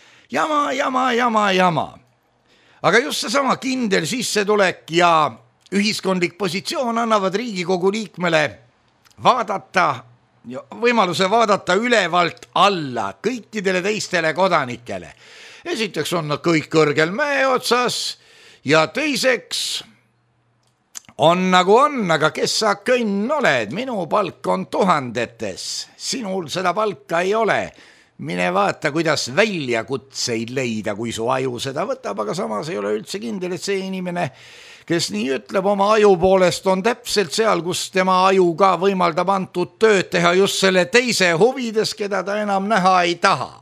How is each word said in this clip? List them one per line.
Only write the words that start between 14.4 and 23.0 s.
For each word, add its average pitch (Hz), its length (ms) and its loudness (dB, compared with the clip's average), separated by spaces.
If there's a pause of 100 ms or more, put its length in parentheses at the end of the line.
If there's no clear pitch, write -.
Esiteks 175 500 -4
on 151 160 -4
nad 143 140 -4
kõik 165 260 0
kõrgel 156 400 2
mäe 269 380 0
otsas 247 680 -2 (460)
ja 156 220 4
teiseks 254 960 -2 (1400)
on 175 320 4
nagu 180 240 6
on, 269 360 4
aga 151 200 2
kes - 300 -4
sa, 208 240 2
kõnn, 220 480 0